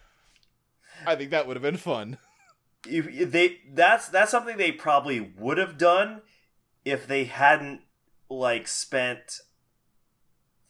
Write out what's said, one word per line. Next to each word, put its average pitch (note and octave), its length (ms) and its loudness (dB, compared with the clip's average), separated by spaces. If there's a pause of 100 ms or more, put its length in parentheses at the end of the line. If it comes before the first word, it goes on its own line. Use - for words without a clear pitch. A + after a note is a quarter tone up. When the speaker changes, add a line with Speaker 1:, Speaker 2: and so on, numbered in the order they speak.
(1080)
Speaker 1:
I E3 100 0
think C#3 140 -10
that D3+ 160 0
would B2+ 100 -8
have B2 60 -8
been D3 140 -2
fun. B2 420 -6 (680)
Speaker 2:
you, D#3+ 380 -4
they, F3 320 2 (140)
that's, F3+ 360 4
that's G3+ 220 2
something A#3 260 -2
they F3+ 160 0
probably C#3 680 0
would C3+ 200 -2
have F3+ 180 -4
done F#3+ 460 2 (600)
if C3+ 220 -4
they C3+ 180 -2
hadn't, C#3+ 560 2 (480)
like, B2 400 -2
spent - 720 -6 (1300)